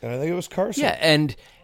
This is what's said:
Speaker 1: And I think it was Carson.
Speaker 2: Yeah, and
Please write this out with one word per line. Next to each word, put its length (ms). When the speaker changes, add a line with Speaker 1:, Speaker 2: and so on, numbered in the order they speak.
Speaker 1:
And 120
I 60
think 120
it 40
was 140
Carson. 360
Speaker 2:
Yeah, 160
and 340